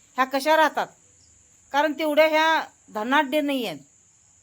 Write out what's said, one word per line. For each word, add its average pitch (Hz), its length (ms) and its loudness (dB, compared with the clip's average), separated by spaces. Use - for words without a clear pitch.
ह्या 254 100 0
कशा 277 320 2
राहतात. 285 300 2
कारण 302 200 2
तेवढ्या 311 360 -2
ह्या 320 360 0
धनाढ्य 269 460 -2
नाही 277 260 -4
आहेत, 156 120 -8